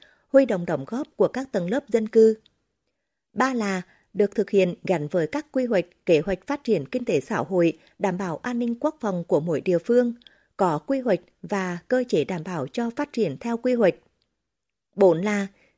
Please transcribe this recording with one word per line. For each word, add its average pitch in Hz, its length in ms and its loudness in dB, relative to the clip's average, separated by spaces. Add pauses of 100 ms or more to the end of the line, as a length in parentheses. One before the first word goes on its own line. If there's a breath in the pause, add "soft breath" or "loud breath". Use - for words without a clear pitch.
(300 soft breath)
huy 269 160 6
động 185 200 -4
đóng 147 220 -4
góp 254 280 -8
của 190 120 4
các 269 240 -8
tầng 175 180 -2
lớp 262 200 -2
dân 220 180 0
cư. 220 280 6 (960)
Ba 254 200 0
là 202 280 -2 (320 soft breath)
được 202 220 0
thực 202 140 -2
hiện 185 340 2
gắn 156 240 -2
với 160 200 0
các 302 240 -6
quy 262 140 0
hoạch, 208 200 0 (200)
kế 165 140 6
hoạch 185 280 -4
phát 285 160 -6
triển 175 220 0
kinh 240 200 -6
tế 170 140 0
xã 190 180 -4
hội, 170 400 0 (220 soft breath)
đảm 180 180 -2
bảo 196 200 -6
an 247 220 -6
ninh 233 200 -4
quốc 311 220 -4
phòng 185 220 -4
của 170 160 0
mỗi 160 220 -2
địa 180 160 0
phương, 240 360 0 (440 loud breath)
có 165 300 0
quy 269 120 -2
hoạch 233 200 0 (220)
và 185 360 -6 (100)
cơ 254 200 0
chế 165 160 2
đảm 160 220 -6
bảo 165 220 -6
cho 233 280 -6
phát 294 180 -6
triển 180 260 -2
theo 233 180 -6
quy 254 160 -2
hoạch. 214 220 2 (1000)
Bốn 180 260 4
là 202 260 -2 (300 soft breath)